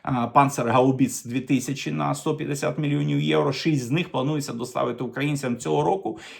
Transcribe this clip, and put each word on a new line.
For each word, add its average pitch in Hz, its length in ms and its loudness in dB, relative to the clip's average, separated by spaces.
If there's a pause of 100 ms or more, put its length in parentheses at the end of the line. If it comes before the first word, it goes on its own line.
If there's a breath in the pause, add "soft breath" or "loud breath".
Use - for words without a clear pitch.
е, 123 280 0
Панцергаубіц 135 920 4
дві 117 140 -4
тисячі 139 520 -2
на 147 240 -2
сто 151 200 -2
п'ятдесят 143 420 -4
мільйонів 147 440 0
євро. 151 320 2
Шість 147 320 0
з 117 60 -6
них 170 180 2
планується 139 440 -2
доставити 123 500 -2
українцям 135 540 -2
цього 151 260 0
року 190 340 0 (220 loud breath)